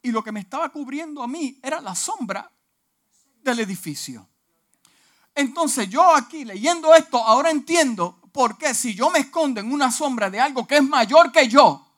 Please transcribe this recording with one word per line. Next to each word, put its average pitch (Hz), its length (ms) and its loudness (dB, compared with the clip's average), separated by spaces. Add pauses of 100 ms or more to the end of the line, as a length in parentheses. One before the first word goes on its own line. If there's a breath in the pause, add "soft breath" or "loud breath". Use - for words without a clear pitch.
Y 247 80 -6
lo 220 120 -2
que 214 100 -12
me 208 80 -8
estaba 285 300 -8
cubriendo 294 520 -12
a 240 40 -8
mí 277 360 -8
era 269 180 -8
la 185 140 -12
sombra 254 580 -8 (880)
del 240 180 -2
edificio. 147 680 -10 (1040)
Entonces 277 540 -2
yo 320 260 4
aquí 285 300 -2
leyendo 311 500 2
esto, 262 300 4
ahora 262 260 2
entiendo 269 720 -2 (120)
por 240 260 0
qué 285 160 -4
si 226 200 -4
yo 240 140 0
me 339 120 2
escondo 277 380 -2
en 220 140 -6
una 285 180 0
sombra 240 380 -4
de 196 100 -8
algo 262 280 -2
que 277 100 0
es 294 60 6
mayor 277 500 4
que 277 160 4
yo 214 500 4